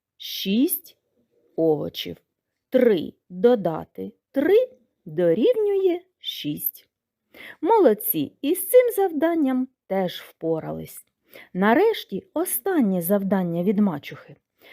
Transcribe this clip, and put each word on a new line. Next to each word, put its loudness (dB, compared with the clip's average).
Шість -4
овочів. -2
Три 2
додати -2
три 2
дорівнює 2
шість. -10
Молодці, 2
і -2
з -8
цим 6
завданням 0
теж -4
впорались. -8
Нарешті 0
останнє -2
завдання 0
від 0
мачухи. -4